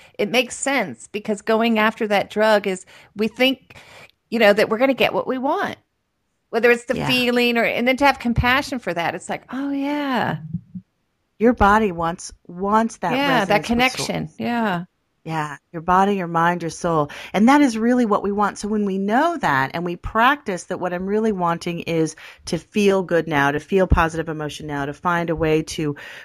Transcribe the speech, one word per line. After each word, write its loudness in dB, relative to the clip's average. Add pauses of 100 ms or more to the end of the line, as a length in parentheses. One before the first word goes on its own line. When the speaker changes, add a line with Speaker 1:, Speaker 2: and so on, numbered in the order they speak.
(200)
Speaker 1:
it 0
makes 0
sense -4
because -6
going 2
after 0
that 0
drug 2
is, -4 (300)
we 0
think, -4 (520)
you -2
know, 8
that 2
we're 0
gonna 2
get 2
what -2
we -2
want. -4 (720)
Whether 4
it's 0
the -4
Speaker 2:
Yeah. -4
Speaker 1:
feeling 2
or, 2
and 0
then 2
to 4
have 4
compassion 0
for -6
that. -2
It's -12
like, -8
"Oh, -6
yeah." -2 (1040)
Speaker 2:
Your 4
body 4
wants, -6 (140)
wants 0
that -4
Speaker 1:
Yeah, 0
that 2
Speaker 2:
resonance 2
with -4
Speaker 1:
connection. -2
Speaker 2:
source. -18
Speaker 1:
Yeah. -2 (400)
Speaker 2:
Yeah, -6 (160)
your -8
body, 2
your -2
mind, 2
your -4
soul. 0 (220)
And 6
that 6
is 4
really 2
what 2
we -2
want. -2
So -6
when 0
we -2
know 0
that 0
and -4
we -6
practice 0
that -6
what -4
I'm -6
really 0
wanting -2
is 0 (300)
to -4
feel 2
good 0
now, 2
to -4
feel 2
positive -2
emotion -10
now, -6
to -8
find -2
a -2
way 0
to -6 (280)